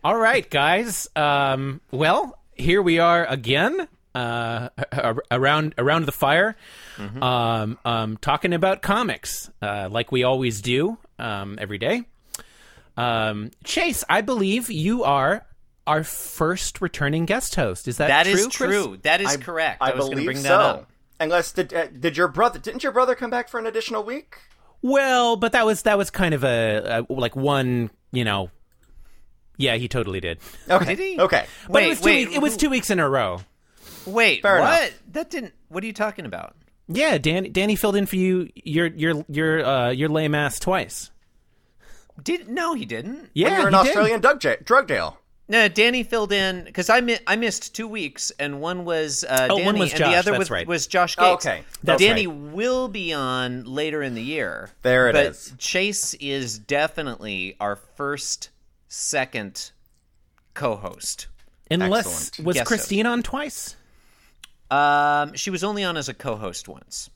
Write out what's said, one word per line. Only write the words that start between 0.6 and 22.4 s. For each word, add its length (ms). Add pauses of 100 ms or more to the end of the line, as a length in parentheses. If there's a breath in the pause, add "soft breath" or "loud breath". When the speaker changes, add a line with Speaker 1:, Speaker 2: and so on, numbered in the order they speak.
Speaker 1:
Um, 680 (100)
well, 480 (160)
here 260
we 180
are 260
again, 640 (280)
uh, 600
a-, 140
a-, 240 (160)
around, 460
around 280
the 60
fire, 440 (420 loud breath)
Speaker 2:
Mm-hmm. 240
Speaker 1:
um, 640
um, 320
talking 360
about 280
comics, 720 (100)
uh, 300
like 200
we 120
always 400
do, 340 (220)
um, 420
every 160
day. 280 (920 loud breath)
Um, 540 (120)
Chase, 460
I 120
believe 500
you 320
are 420 (400)
our 180
first 800
returning 460
guest 260
host. 340
Is 100
that 100
Speaker 2:
That 180
Speaker 1:
true, 80
Speaker 2:
is 140
Speaker 1:
Chris? 100 (260)
Speaker 2:
true. 200
That 180
is 60
Speaker 3:
I, 100
Speaker 2:
correct. 440
Speaker 3:
I 100
Speaker 2:
I 40
was 100
gonna 100
Speaker 3:
believe 100
Speaker 2:
bring 160
that 60
Speaker 3:
so. 120
Speaker 2:
up. 300 (300)
Speaker 3:
Unless 320
did, 200
uh, 160
did 300
your 120
brother? 280